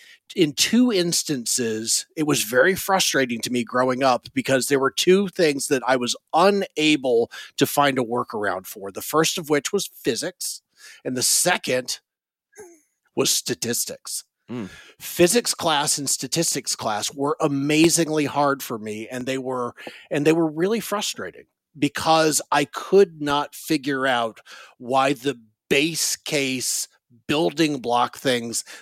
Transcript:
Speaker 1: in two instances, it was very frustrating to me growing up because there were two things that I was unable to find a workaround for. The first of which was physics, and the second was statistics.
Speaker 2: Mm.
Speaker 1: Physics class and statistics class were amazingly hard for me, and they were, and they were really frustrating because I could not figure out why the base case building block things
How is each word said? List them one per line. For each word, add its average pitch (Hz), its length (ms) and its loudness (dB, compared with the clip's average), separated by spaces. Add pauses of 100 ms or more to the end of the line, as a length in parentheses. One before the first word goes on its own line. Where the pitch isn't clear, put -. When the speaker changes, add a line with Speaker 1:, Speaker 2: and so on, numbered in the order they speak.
(340)
Speaker 1:
in 151 200 2
two 247 360 4
instances, 127 1160 -2 (100)
it 156 100 -2
was 143 180 2
very 127 300 4
frustrating 135 680 0
to 117 100 -6
me 120 120 0
growing 127 380 0
up 127 300 2
because 135 360 0
there 143 120 4
were 131 100 2
two 190 380 4
things 151 400 0
that 131 180 0
I 131 100 4
was 120 200 -2 (160)
unable 151 1000 2 (280)
to 135 80 4
find 139 320 2
a 127 40 2
workaround 107 640 -4
for. 98 240 -12
The 90 120 -10
first 156 340 0
of 151 140 -6
which 147 200 0
was 202 160 -2
physics, - 760 -6 (420)
and 135 100 -6
the 127 80 -4
second - 800 0 (1120)
was - 160 0
statistics. - 920 -6 (260)
Speaker 2:
Mm. 113 200 -8 (280)
Speaker 1:
Physics 175 560 2
class 151 440 0
and 139 100 -6
statistics - 680 -2
class 107 380 -4
were 139 280 -2
amazingly 151 840 2
hard 139 380 0
for 117 160 -8
me, 107 300 -10
and 123 180 -10
they 131 120 -4
were, 127 360 -6 (360)
and 147 160 0
they 156 60 8
were 165 160 4
really 185 320 -2
frustrating 107 640 -6 (340)
because 156 600 2 (100)
I 147 140 2
could 175 560 2
not 147 340 -2
figure 135 520 -2
out 117 340 0 (380)
why 135 340 2
the 131 260 -4 (300)
base 156 480 0
case 131 720 -4 (380)
building 151 540 0
block 120 360 0
things 117 480 -2 (180)